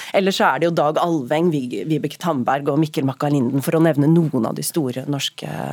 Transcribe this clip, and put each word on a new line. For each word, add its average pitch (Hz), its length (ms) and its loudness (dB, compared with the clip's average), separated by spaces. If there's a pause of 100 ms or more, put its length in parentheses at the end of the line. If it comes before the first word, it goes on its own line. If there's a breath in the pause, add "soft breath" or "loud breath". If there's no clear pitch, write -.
(120 loud breath)
Ellers 190 300 2
så 190 80 4
er 135 100 0
det 165 100 2
jo - 20 0
Dag 156 260 2
Alveng, 160 540 0
Vig-, 127 360 -4
Vibeke 151 300 -2
Tandberg 143 500 -2
og 147 120 2
Mikkel 151 260 0
Mackalinden, 135 580 0
for 160 140 0
å 160 40 4
nevne 147 280 4
noen 151 400 2
av - 60 -6
de 151 80 -8
store 127 440 -4
norske 143 400 -6 (260)